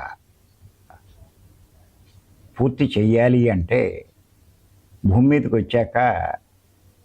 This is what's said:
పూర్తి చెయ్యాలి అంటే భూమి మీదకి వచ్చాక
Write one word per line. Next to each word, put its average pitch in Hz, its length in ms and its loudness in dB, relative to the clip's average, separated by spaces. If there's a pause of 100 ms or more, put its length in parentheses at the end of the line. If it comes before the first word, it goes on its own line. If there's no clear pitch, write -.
(2500)
పూర్తి 135 300 0 (100)
చెయ్యాలి 117 460 4 (140)
అంటే 85 240 -2 (1300)
భూమి 123 220 4
మీదకి 139 280 -2
వచ్చాక 117 380 -2 (1080)